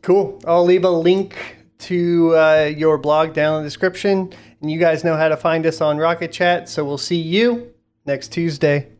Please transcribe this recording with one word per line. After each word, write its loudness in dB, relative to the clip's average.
Cool. 0
I'll 4
leave 4
a 2
link -2
to, 0
uh, 4
your 2
blog 0
down 0
in -6
the -8
description. -2
And -6
you -4
guys 2
know 0
how 2
to 2
find -2
us -2
on 0
Rocket -2
Chat, 0
so -6
we'll -6
see -4
you -2
next -6
Tuesday. -2